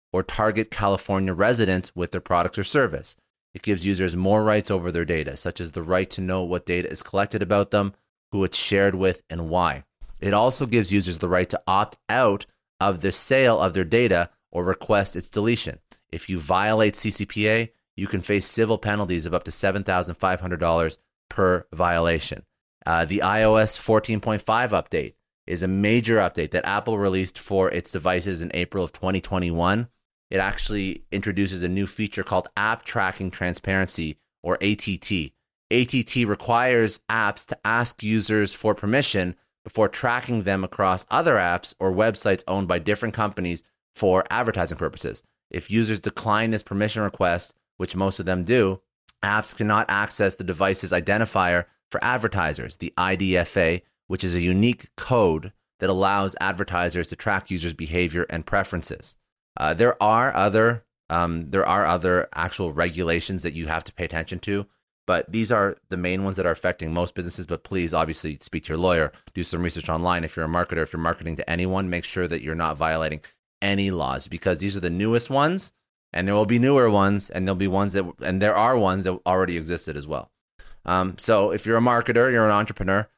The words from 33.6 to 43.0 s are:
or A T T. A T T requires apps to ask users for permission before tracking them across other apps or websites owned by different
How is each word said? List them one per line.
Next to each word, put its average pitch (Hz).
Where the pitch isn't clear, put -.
or 87
A 104
T 101
T. 82
A 123
T 123
T 120
requires 117
apps 110
to -
ask 117
users 107
for 107
permission 101
before 107
tracking 120
them 95
across 92
other 151
apps 90
or 92
websites 101
owned 95
by 87
different 104